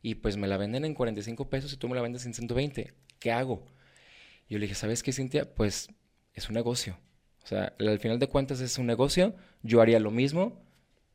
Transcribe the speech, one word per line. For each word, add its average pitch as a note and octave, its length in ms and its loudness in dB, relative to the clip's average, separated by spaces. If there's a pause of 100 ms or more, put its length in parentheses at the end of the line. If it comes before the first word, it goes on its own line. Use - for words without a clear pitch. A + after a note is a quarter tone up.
y A2+ 140 -4
pues G2+ 200 -2
me G2+ 120 -2
la G2 80 0
venden A2+ 280 -4
en D#3 100 -4
cuarenta A2+ 260 -2
y G#2 40 -12
cinco A#2 240 -8
pesos C3+ 240 -6
y C3 40 -12
tú B2 120 -8
me B2 60 -4
la B2 80 -2
vendes B2 240 -6
en A#2+ 80 -10
ciento A#2+ 220 -4
veinte, C3+ 380 -2 (260)
¿qué A#2 100 0
hago?" A#2+ 340 -2 (840)
Y G#2+ 60 -6
yo G#2 40 -2
le G#2 80 -2
dije, G2 80 -6
"¿Sabes A2 300 -4
qué, C3 80 -2
Cintia? C3+ 420 -2
Pues - 340 -2 (460)
es - 140 -10
un G#2+ 60 -6
negocio. A#2 440 -2 (440)
O - 60 -20
sea, G2 300 -4
al G#2+ 220 2
final A#2 180 0
de C3+ 80 2
cuentas C3+ 340 0
es B2 160 -4
un B2 100 -2
negocio, C#3 500 2 (260)
yo A2+ 180 6
haría A2+ 200 10
lo G#2+ 100 0
mismo, D3 500 0 (540)